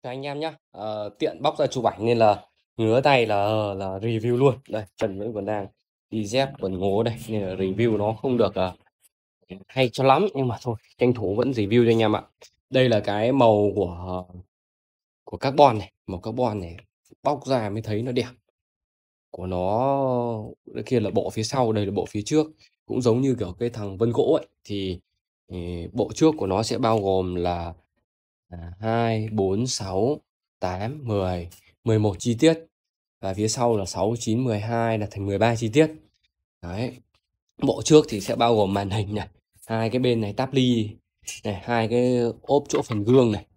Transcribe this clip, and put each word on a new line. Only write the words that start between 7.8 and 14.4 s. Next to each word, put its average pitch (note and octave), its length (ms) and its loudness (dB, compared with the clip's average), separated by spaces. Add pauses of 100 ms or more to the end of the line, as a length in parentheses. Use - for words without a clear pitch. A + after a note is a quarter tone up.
nó G#2 160 0
không B2 240 -2
được, G2 180 2
ờ, F#2 180 -2 (920)
hay C3 260 0
cho C3+ 100 -2
lắm, C#3 320 6
nhưng C3 120 0
mà A2 140 -4
thôi, A#2 140 -4 (220)
tranh B2 160 4
thủ G#2 220 -2
vẫn B2+ 160 0
review A#2 340 4
cho A#2 60 6
anh A2+ 80 4
em G#2+ 160 4
ạ. - 80 -4 (460)
Đây B2+ 200 4
là G#2+ 100 4
cái G#2 320 0
màu A2 440 6
của, F2+ 480 -4 (1000)